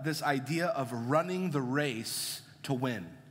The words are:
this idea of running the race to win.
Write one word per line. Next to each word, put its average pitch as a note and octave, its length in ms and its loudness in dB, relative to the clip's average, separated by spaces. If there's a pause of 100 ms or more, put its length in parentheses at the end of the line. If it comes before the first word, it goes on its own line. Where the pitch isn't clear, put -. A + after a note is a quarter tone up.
this D3+ 180 -2
idea D3 440 2
of C3+ 260 0
running E3+ 580 2
the C#3+ 80 2
race B2+ 840 -2 (200)
to C#3+ 100 0
win. A#2+ 360 -2 (220)